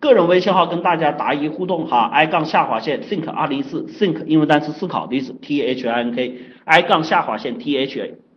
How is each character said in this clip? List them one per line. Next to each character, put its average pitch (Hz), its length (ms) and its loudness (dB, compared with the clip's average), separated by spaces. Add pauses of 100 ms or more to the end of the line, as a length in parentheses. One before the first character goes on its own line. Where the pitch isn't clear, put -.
个 277 140 6
人 175 120 6
微 180 140 4
信 185 140 2
号 180 120 4
跟 175 140 -4
大 165 160 2
家 151 160 0
答 127 220 -2
疑 147 140 -2
互 175 180 -6
动 175 200 -2
哈 117 240 2
，I 151 160 4
杠 160 200 0
下 165 180 2
划 117 160 -2
线 139 220 -4 (340)
二 143 100 -2
零 139 120 -2
一 139 40 -2
四 151 200 -8
，think 165 420 -2
英 156 140 2
文 151 100 4
单 151 140 4
词 156 100 -6
思 180 160 -8
考 85 180 -6
的 117 80 -6
意 135 60 -2
思 127 140 -8
，T 143 260 -4
H 127 260 -2
I 117 140 0
N 120 120 -2
K，I 127 680 0
杠 170 240 2
下 175 160 2
划 117 160 -2
线 120 220 -6
T 143 180 -2
H 131 400 -4 (200)